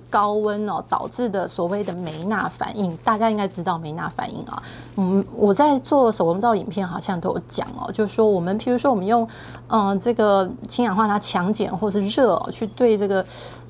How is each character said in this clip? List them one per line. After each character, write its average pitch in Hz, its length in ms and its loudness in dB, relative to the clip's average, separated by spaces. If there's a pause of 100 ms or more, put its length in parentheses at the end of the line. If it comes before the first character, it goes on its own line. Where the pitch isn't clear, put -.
高 208 240 2
温 208 360 0
哦 170 180 -4
导 - 200 -2
致 240 200 -2
的 190 200 -2
所 - 200 -4
谓 202 160 -2
的 190 80 -6
梅 165 340 -8
纳 190 220 0
反 - 300 -8
应， 180 260 -2
大 220 140 2
家 226 120 2
应 214 60 0
该 202 120 0
知 185 160 -8
道 170 140 -2
梅 160 140 -10
纳 160 160 -8
反 - 260 -8
应 - 100 -10
啊。 - 200 -10 (340)
嗯， 190 280 2 (100)
我 202 180 4
在 285 260 4
做 262 320 4
手 196 140 0
工 170 140 2
皂 233 140 2
影 196 140 -2
片 190 200 -4
好 175 120 -8
像 185 200 -4
都 175 120 -2
有 175 160 -4
讲 - 200 -6 (100)
哦， - 140 -8
就 220 140 0
是 190 80 -4
说 220 120 4
我 202 140 4
们， 180 180 -2
比 220 120 -4
如 247 80 2
说 247 140 2
我 233 40 2
们 185 100 -2
用， 226 220 2 (400)
嗯， 202 320 2
这 240 140 0
个 202 360 4 (180)
氢 - 180 0
氧 196 100 0
化 220 120 4
钠 180 120 2
强 185 320 0
碱 214 260 -2
或 202 140 0
是 202 100 0
热 208 340 4
哦， - 160 -2
去 - 160 -6
对 220 300 4
这 202 100 0
个 190 180 0 (440)